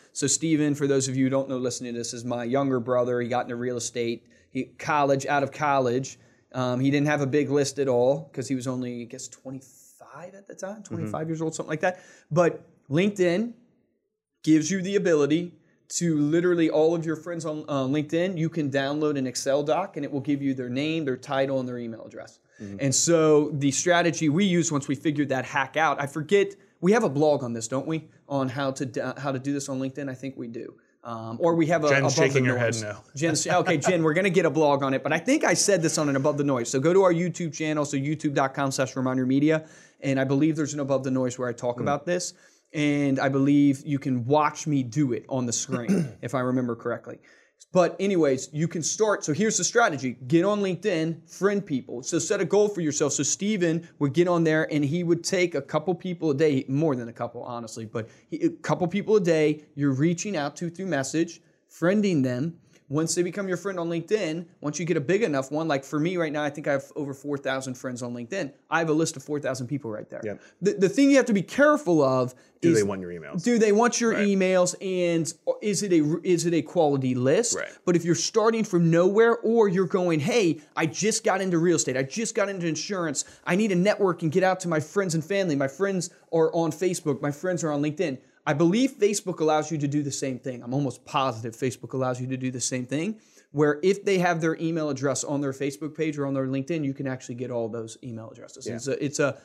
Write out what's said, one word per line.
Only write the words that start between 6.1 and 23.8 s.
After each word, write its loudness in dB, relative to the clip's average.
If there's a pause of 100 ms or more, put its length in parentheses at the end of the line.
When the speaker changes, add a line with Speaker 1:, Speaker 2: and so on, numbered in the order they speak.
Speaker 1:
um, -2
he 2
didn't 2
have 2
a 0
big 2
list 0
at -2
all 2
'cause -6
he -2
was -6
only, -6
I -14
guess, -14
twenty-five -18
at -20
the -16
time, -10
Speaker 2:
Mm-hmm. -14
Speaker 1:
twenty-five -6
years -6
old, -4
something -8
like -4
that. 0 (280)
But 2 (280)
LinkedIn 0 (920)
gives 4
you -2
the -2
ability 2 (340)
to 0
literally 2
all 4
of -2
your -2
friends -10
on, -8
uh, 0
LinkedIn, 0
you 0
can -4
download 0
an -2
Excel -2
doc -2
and -6
it -8
will -4
give -2
you 0
their -6
name, -2
their -2
title, -2
and -4
their -8
email -10
address. -18 (220)
Speaker 2:
Mm-hmm. -12
Speaker 1:
And 0
so 4
the 0
strategy 2